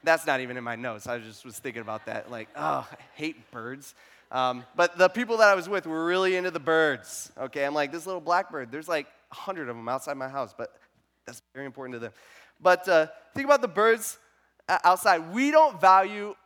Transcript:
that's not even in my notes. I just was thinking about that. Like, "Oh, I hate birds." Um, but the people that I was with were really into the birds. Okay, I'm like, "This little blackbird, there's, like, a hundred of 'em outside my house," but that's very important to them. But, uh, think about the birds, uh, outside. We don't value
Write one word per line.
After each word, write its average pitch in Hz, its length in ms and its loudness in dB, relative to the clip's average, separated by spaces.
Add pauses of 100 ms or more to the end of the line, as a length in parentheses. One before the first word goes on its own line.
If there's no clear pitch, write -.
that's 160 200 4
not 139 140 0
even 123 180 -8
in 123 60 -10
my 117 140 -8
notes. 117 320 -10
I 120 100 -4
just 110 260 -16
was 117 140 -16
thinking 117 240 -10
about 107 240 -10
that. 110 240 -10
Like, 110 240 -14
"Oh, 143 340 -4
I 131 80 -20 (180)
hate 151 360 -12
birds." 123 460 -14 (340)
Um, 127 340 -2 (120)
but 175 220 2
the 180 100 6
people 226 300 -2
that 214 100 8
I 196 80 6
was 175 120 -8
with 196 160 -4
were 160 200 -6
really 185 320 0
into 180 160 -4
the 160 80 -6
birds. 156 760 0
Okay, 139 280 -6
I'm 143 100 -4
like, 143 160 -2
"This 170 160 -12
little 185 140 -8
blackbird, 156 500 -2
there's, 156 180 -12
like, 156 200 -4 (240)
a - 20 -18
hundred 170 340 -10
of 117 80 -10
'em 117 120 -10
outside 135 280 -6
my 131 120 -10
house," 135 280 -8
but - 200 -12 (480)
that's - 180 -18 (120)
very 139 120 -12
important 127 280 -12
to 117 40 -10
them. 117 140 -10 (480)
But, 180 280 4
uh, 160 200 4 (260)
think 277 120 -6
about 277 160 4
the 240 60 -4
birds, 214 480 0 (520)
uh, 180 160 2
outside. 175 480 4
We 269 180 0
don't 302 300 4
value 196 640 4